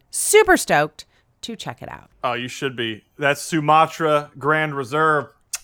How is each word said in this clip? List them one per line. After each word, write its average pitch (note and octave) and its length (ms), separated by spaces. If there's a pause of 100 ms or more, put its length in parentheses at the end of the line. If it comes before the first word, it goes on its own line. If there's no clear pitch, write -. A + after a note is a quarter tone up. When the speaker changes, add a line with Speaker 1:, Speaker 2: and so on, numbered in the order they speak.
Speaker 1:
super G#4 480
stoked D#3 480 (360)
to A#3 140
check - 280
it - 80
out. - 180 (140)
Speaker 2:
Oh, B2 100
you B2 140
should B2+ 280
be. A2+ 280 (160)
That's C#3+ 220
Sumatra D3+ 1000
Grand D3+ 360
Reserve. C#3+ 500 (380)